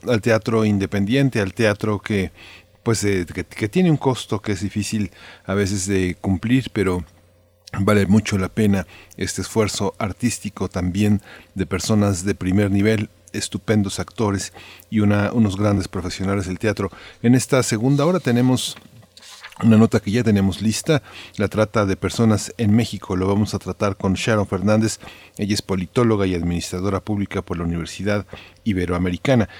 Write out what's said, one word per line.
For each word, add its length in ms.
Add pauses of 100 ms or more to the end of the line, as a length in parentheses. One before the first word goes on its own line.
al 140
teatro 440
independiente, 760
al 140
teatro 420
que, 340 (520)
pues, 220
eh, 280
que, 100
que 260
tiene 200
un 80
costo 420
que 120
es 100
difícil 480 (380)
a 80
veces 320
de 340
cumplir, 500
pero 320 (760)
vale 260
mucho 320
la 120
pena 360 (320)
este 240
esfuerzo 560
artístico 720
también 540 (340)
de 100
personas 580
de 120
primer 340
nivel, 400 (220)
estupendos 680
actores 540 (360)
y 120
una, 320
unos 240
grandes 320
profesionales 580
del 100
teatro. 320 (320)
En 140
esta 280
segunda 420
hora 160
tenemos 560 (880)
una 140
nota 240
que 100
ya 100
tenemos 400
lista, 400 (360)
la 100
trata 380
de 100
personas 640
en 180
México. 400
Lo 100
vamos 280
a 60
tratar 360
con 200
Sharon 320
Fernández. 520 (380)
Ella 160
es 80
politóloga 640
y 80
administradora 640
pública 420
por 160
la 60
Universidad 600 (400)
Iberoamericana. 840 (120)